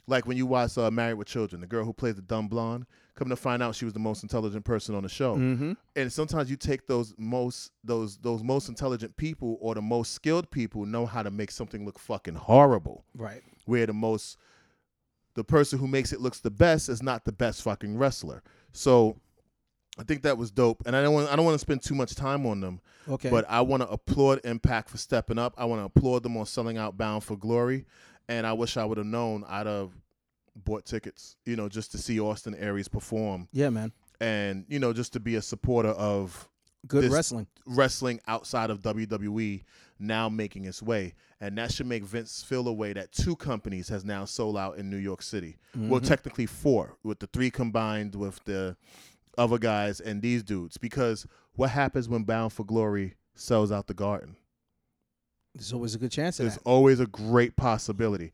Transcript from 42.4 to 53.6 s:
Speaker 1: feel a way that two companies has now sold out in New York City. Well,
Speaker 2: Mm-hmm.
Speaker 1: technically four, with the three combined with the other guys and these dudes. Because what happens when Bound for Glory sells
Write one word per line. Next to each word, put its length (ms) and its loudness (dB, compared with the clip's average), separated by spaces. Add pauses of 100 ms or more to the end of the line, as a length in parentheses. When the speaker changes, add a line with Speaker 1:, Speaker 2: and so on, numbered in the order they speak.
Speaker 1:
feel 260 -2
a 40 0
way 200 -4
that 200 -10
two 220 0
companies 540 -6
has 160 -6
now 220 -6
sold 320 -4
out 180 -6
in 140 -10
New 80 -6
York 240 -6
City. 340 -10 (180)
Well, 260 2
Speaker 2:
Mm-hmm. 80 -2
Speaker 1:
technically 380 2
four, 560 2
with 180 -6
the 80 -10
three 220 0
combined 640 -2
with 300 -6
the 320 -4 (640)
other 180 4
guys 440 0
and 200 -6
these 220 2
dudes. 340 -6
Because 500 -2 (280)
what 160 2
happens 400 0
when 140 0
Bound 280 0
for 120 -8
Glory 500 0 (200)
sells 380 2